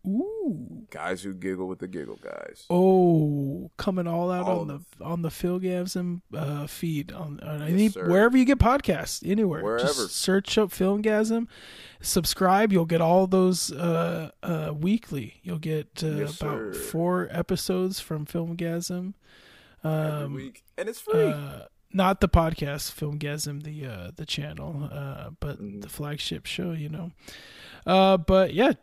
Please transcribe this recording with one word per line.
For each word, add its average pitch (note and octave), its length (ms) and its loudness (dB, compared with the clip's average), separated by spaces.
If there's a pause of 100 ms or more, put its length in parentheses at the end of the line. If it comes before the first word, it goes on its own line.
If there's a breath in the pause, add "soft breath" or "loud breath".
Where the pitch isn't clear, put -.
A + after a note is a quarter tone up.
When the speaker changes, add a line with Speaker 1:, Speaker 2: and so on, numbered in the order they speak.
Speaker 1:
Ooh. C#4+ 840 -4
Speaker 2:
Guys D#3 320 -4
Who G2 100 -6
Giggle F#2 340 -4
with F#2 120 -8
the F#2 80 -8
Giggle D2 280 -8
Guys. G1+ 540 -14
Speaker 1:
Oh, E3+ 1040 4
coming F#3 320 -2
all F3 240 -2
out F3+ 160 -2
Speaker 2:
All F3 140 0
Speaker 1:
on D3+ 80 -6
Speaker 2:
of C#3+ 160 -12 (120)
Speaker 1:
the, - 60 -16
on E3+ 200 -4
the D#3 60 -2
Filmgasm, F3+ 920 -4 (120)
uh, D3 340 -6
feed D#3 440 -4
on, D3 300 -10
on D3+ 180 -8
Speaker 2:
Yes, D3+ 100 -6
Speaker 1:
any, G#3 200 4
Speaker 2:
sir. F#3 200 -4
Speaker 1:
wherever A3+ 280 6
you B3+ 80 8
get C4+ 140 4
podcasts, A3 720 2
anywhere. G3 320 2
Speaker 2:
Wherever. A2+ 260 0
Speaker 1:
Just C3 280 -2
search - 420 2
up G#3 120 4
Filmgasm, G#3+ 760 2 (540 loud breath)
subscribe. F#3+ 720 4
You'll E3+ 140 6
get E3 160 2
all F3+ 260 6
those, F#3 460 4
uh, E3+ 580 0 (100)
uh, D#3 320 -4
weekly. D3+ 680 -2
You'll F3 160 -6
get, D#3 420 -6
uh, D#3+ 60 -2
Speaker 2:
Yes, D3+ 320 -4
Speaker 1:
about - 180 -4
Speaker 2:
sir. G#2+ 160 -8
Speaker 1:
four F3+ 560 -2
episodes F#3 680 -2
from D3+ 260 -6
Filmgasm. E3+ 880 -6 (680 soft breath)
Speaker 2:
Every D#3 80 -2 (320)
Speaker 1:
Um, C#3+ 100 -6
Speaker 2:
week. C3+ 300 -12 (140)
And G3 100 -6
it's A#3+ 140 -10
free. A4 260 4
Speaker 1:
uh, C#3+ 380 -6 (260)
not F#3+ 300 2
the F#3+ 80 4
podcast, D#3+ 680 0
Filmgasm, D3 680 -6
the, D3+ 220 -12
uh, G#2+ 300 -10
the D#3 100 -12
channel, D3+ 680 -8
uh, C#3 400 -10 (100)
but C#3+ 200 -6
Speaker 2:
Mm-hmm. G2+ 200 -10
Speaker 1:
the - 80 -16
flagship D3 560 -8
show, F3+ 260 -6
you D3+ 180 -6
know. E3 220 -8 (720 loud breath)
Uh, F#3+ 320 6
but F#3 360 4
yeah A3+ 300 4